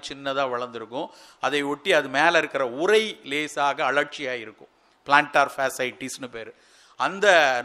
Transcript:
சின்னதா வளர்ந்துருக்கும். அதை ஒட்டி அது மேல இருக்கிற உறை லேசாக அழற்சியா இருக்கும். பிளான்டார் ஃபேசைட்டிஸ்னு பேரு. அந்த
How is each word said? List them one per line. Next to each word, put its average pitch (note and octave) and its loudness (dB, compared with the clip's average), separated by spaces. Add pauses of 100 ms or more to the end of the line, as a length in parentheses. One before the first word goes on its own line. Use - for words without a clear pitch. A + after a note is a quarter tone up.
சின்னதா C#3 -4
வளர்ந்துருக்கும். A#2+ -8 (320)
அதை C#3 -2
ஒட்டி C#3+ -2
அது D3 2
மேல D#3 4
இருக்கிற C#3+ -2
உறை G3+ 0
லேசாக C#3+ -2
அழற்சியா C#3+ -2
இருக்கும். A2 -12 (380)
பிளான்டார் C#3+ 4
ஃபேசைட்டிஸ்னு C3 -6
பேரு. A2+ -14 (420)
அந்த D#3+ 4